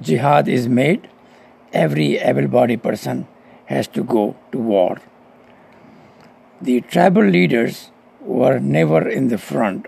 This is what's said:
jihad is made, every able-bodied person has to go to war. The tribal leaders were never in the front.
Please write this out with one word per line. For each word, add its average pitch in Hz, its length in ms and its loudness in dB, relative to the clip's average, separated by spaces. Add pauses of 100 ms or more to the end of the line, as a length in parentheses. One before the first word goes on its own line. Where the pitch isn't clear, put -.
jihad 147 480 0
is 123 200 0
made, 135 400 0 (640)
every 147 460 0
able-bodied 127 640 0
person 127 460 -6 (380)
has 135 200 -4
to - 160 -6
go 110 320 -2 (160)
to 139 80 -8
war. 98 380 0 (1600)
The 123 200 0
tribal 180 420 2
leaders 170 680 0 (280)
were 131 380 0
never 151 500 0
in 135 200 -2
the 117 100 -2
front. 113 500 -4